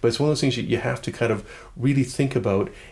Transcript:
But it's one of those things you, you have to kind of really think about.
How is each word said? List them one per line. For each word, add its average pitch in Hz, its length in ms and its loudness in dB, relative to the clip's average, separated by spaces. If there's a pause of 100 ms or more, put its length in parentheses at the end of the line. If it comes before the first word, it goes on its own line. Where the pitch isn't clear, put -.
But 117 60 4
it's 117 120 0
one 147 80 4
of 151 40 4
those 147 100 0
things 123 160 2
you, 110 40 -4
you 117 160 0
have 123 240 -4
to - 100 -4
kind 113 200 0
of - 160 -4 (260)
really 135 300 2
think - 320 -2
about. 101 340 2 (220)